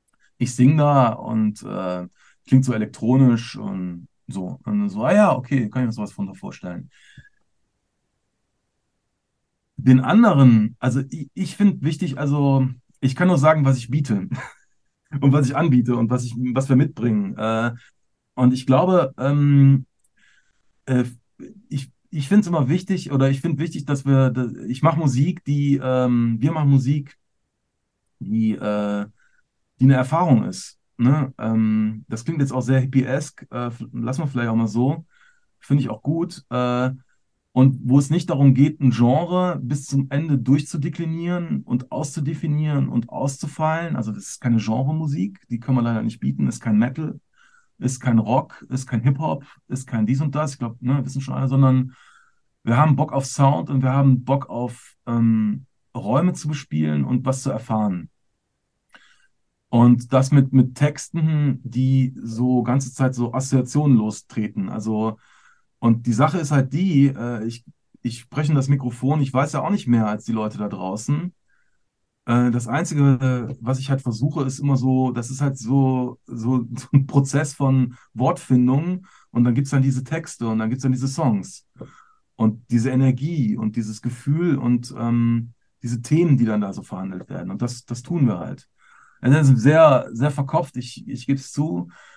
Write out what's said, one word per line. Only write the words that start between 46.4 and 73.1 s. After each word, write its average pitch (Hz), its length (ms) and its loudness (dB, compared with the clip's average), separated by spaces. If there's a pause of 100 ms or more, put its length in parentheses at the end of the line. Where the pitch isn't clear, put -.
ist - 120 -6
kein 107 180 0
Metal, 131 420 -4 (580)
ist 131 220 -6
kein 117 200 2
Rock, - 500 -4
ist 127 180 -6
kein 110 140 -4
Hip-Hop, 139 420 -2 (240)
ist 139 180 -8
kein 110 200 -2
dies 135 160 0
und 147 140 -4
das, 151 180 -4
ich - 60 -20
glaub, 117 220 -8
ne, 131 220 0
wissen - 180 -8
schon 135 120 -8
alle, 131 140 -2
sondern 131 460 2 (680)
wir 117 140 2
haben 156 180 4
Bock 156 160 -2
auf 135 140 -4
Sound 147 440 0
und 135 120 0
wir 131 100 0
haben 135 320 4
Bock 139 260 -2
auf, 120 460 -8 (100)
ähm, 113 600 0 (300)
Räume 131 380 0
zu - 140 -8
bespielen 76 560 -2
und 127 220 -2
was 135 160 -4
zu 139 80 -4
erfahren. 104 600 -4 (1600)
Und 120 440 2
das 135 180 2
mit, 139 220 4
mit 131 240 2
Texten, 147 880 -2
die 131 580 0
so 120 400 0
ganze 131 300 -2
Zeit 131 220 -2
so 120 200 -4
Assoziationen 135 640 2
lostreten. 107 720 -4
Also, 107 500 -4 (600)
und 117 260 2
die 120 60 2
Sache 147 260 2
ist 151 140 -4
halt 135 200 0
die, 156 360 2
äh, 120 380 -6
ich, 117 180 -10 (380)
ich 117 180 -8
spreche 151 320 -4
in 147 40 2
das 135 120 0
Mikrofon, 135 520 0
ich 135 120 -2
weiß 143 200 0
ja 139 100 -4
auch 165 80 -2
nicht 202 180 -2
mehr 117 180 4
als 107 180 -4
die 113 80 -6
Leute 107 260 -4
da 104 100 -4
draußen. 104 640 -6 (920)
Äh, 123 260 2
das 117 160 -2
Einzige, 131 840 0